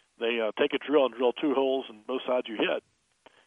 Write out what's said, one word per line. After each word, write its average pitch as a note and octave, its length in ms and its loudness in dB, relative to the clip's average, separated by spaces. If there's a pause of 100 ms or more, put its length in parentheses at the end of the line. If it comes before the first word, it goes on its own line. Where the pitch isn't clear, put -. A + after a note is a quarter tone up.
(180)
they, A#2 220 -2
uh, G#2+ 180 0
take C#3+ 160 2
a C#3 60 0
drill C#3 260 4
and A2+ 80 0
drill A#2+ 200 2
two D3 200 0
holes C3 360 0
in G#2+ 140 -20
both B2+ 200 -6
sides B2+ 260 -2
of A2+ 60 -8
your C#3+ 100 0
head, E3 160 -2 (640)